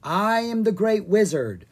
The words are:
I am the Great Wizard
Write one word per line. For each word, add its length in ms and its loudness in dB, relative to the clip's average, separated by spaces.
I 380 0
am 220 -2
the 80 2
Great 360 0
Wizard 640 0